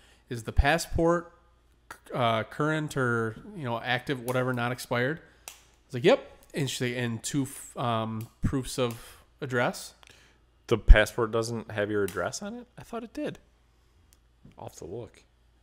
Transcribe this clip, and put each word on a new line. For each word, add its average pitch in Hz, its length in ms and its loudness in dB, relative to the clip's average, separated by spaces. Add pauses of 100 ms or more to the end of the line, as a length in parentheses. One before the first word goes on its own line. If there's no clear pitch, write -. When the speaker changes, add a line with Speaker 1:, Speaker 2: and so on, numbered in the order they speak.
(280)
Speaker 1:
is 117 160 -8
the 110 80 -8
passport, 165 800 2 (840)
uh, 113 300 2
current 151 520 -2
or, 117 400 0 (200)
you 156 80 -8
know, 117 160 -4
active, 123 420 -2
whatever, 127 300 0
not 120 200 -2
expired?" 127 480 -2 (280)
I - 40 -12 (360)
was - 60 -10
like, 123 100 -2
"Yep." 254 260 4 (240)
And 135 160 -2
she - 60 -6
said, 123 200 -2
"And 117 260 -4
two 143 200 -2
f-, - 340 -12
um, 113 520 -4 (140)
proofs - 360 -2
of 117 400 -4 (220)
address?" 127 540 -2 (760)
Speaker 2:
The 117 100 4
passport 110 520 8
doesn't 113 400 -4
have 104 200 -2
your 104 140 0
address 95 380 -4
on 202 120 -10
it? 120 120 -16 (120)
I 151 40 -14
thought 233 220 -12
it 226 100 -18
did. 285 240 -6 (1200)
I'll - 100 -14
have - 80 -18
to - 100 -16
look. 107 360 -14 (400)